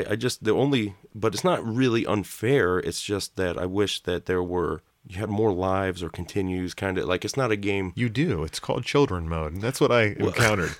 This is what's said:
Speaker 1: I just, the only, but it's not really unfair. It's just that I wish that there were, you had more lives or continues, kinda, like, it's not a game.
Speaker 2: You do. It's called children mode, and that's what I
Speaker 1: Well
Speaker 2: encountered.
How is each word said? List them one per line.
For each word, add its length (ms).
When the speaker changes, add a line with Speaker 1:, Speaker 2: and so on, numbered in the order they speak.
Speaker 1:
I 60
just, 260
the 80
only, 440
but 200
it's 120
not 200
really 400
unfair. 720
It's 220
just 360
that 200
I 80
wish 360
that 240
there 180
were, 380
you 120
had 100
more 240
lives 500
or 60
continues, 640
kinda, 320
like, 180
it's 140
not 140
a 60
game. 380
Speaker 2:
You 140
do. 340
It's 160
called 240
children 460
mode, 240
and 80
that's 180
what 120
I 280
Speaker 1:
Well 100
Speaker 2:
encountered. 500